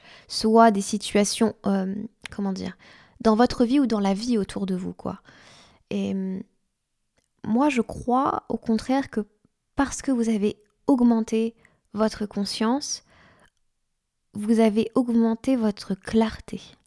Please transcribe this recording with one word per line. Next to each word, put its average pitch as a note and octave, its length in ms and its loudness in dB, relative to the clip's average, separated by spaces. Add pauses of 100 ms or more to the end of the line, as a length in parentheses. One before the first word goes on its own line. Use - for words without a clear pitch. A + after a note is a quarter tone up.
(280)
soit A3+ 440 6
des G3+ 100 0
situations, G#3 760 0 (100)
euh, G3 300 -2 (340)
comment G3+ 220 -6
dire, F#3 260 -8 (440)
dans A3+ 160 4
votre B3 260 2
vie B3 160 2
ou C4+ 80 2
dans G#3+ 140 -2
la G3 120 2
vie A#3 240 -2
autour G3 280 -4
de F#3 100 -4
vous, F3+ 180 -8
quoi. - 280 -10 (680)
Et, G3 220 -4
euh, F#3+ 260 -6 (1040)
moi, B3+ 240 2
je C4 100 0
crois, - 720 -2
au A#3 80 -2
contraire, A#3+ 520 -2
que - 120 -4 (560)
parce - 240 -2
que C#4 100 -2
vous A#3 160 0
avez G#3 300 0 (300)
augmenté A3+ 680 2 (380)
votre A3 320 0
conscience, A3 800 -4 (1300)
vous G#3 260 0
avez A3 340 2
augmenté A#3 600 2
votre G#3+ 400 -2
clarté. - 680 -2 (260)